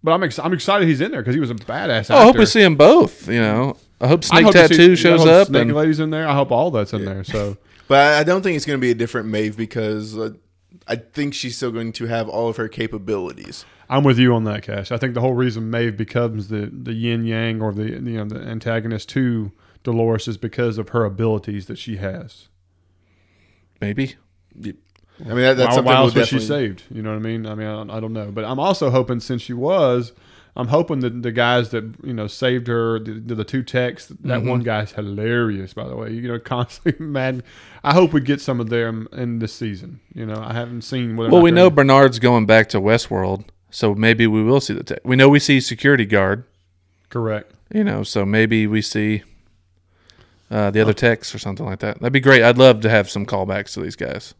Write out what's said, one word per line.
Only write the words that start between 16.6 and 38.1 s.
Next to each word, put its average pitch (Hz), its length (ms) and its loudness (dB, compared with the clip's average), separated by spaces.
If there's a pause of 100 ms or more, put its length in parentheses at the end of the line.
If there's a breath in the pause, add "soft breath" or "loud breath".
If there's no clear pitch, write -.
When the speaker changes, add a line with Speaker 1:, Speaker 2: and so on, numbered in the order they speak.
Speaker 1:
the 123 220 -12
yin 117 320 -4
yang 113 360 -4
or 107 120 -4
the, 104 160 -6
you 110 100 -10
know, 113 260 -8
the 107 140 -10
antagonist 113 720 -8
to 117 420 -2 (320)
Dolores 113 460 -2
is 104 80 -8
because 117 400 -6
of 107 120 -10
her 117 140 -2
abilities 104 640 -4
that - 120 -14
she 107 200 -12
has. 95 500 -12 (1300)
Speaker 2:
Maybe. 107 340 -6 (440)
Speaker 3:
Yep. 101 160 -14 (480)
I - 60 -14
mean, 113 80 -4
that, 131 200 4
that's 123 140 2
Speaker 1:
Why, 123 40 4
Speaker 3:
something 131 100 2
Speaker 1:
why 127 140 4
Speaker 3:
we'll 135 60 6
Speaker 1:
else 120 100 2
would 117 120 4
she 135 100 -2
Speaker 3:
definitely 127 300 -2
Speaker 1:
saved? 95 220 -10
You 113 120 -12
know 110 100 -8
what 107 60 -8
I - 20 -8
mean? 113 260 -8
I 107 100 -12
mean, 107 120 -10
I 107 80 -8
don't, 107 140 -12
I 107 100 -10
don't 110 140 -8
know. 104 180 -10
But 107 140 -8
I'm 127 140 -6
also 160 300 -2
hoping, 123 300 0
since 120 220 -8
she - 120 -12
was, 127 600 0 (420 soft breath)
I'm 123 120 -6
hoping 156 340 0
that 120 200 -6
the 120 100 -6
guys 120 380 0
that, 113 240 -8 (100)
you 135 100 -10
know, 107 140 -8
saved 123 400 -4
her, 117 320 -2
the, 110 140 -12
the, 113 220 -10
the 107 80 -6
two 127 200 -6
techs, 123 440 -6
that - 160 -20
Speaker 2:
Mm-hmm. 123 260 -4
Speaker 1:
one 123 120 -2
guy's 107 320 -4
hilarious, 104 800 -4
by 110 140 -12
the 127 80 -12
way. 110 180 -12
You 120 160 -10
know, 120 100 -8
<laughs> 117 40 -20
constantly 131 640 -6
mad. 131 380 -6 (400 soft breath)
I 143 100 2
hope 165 200 4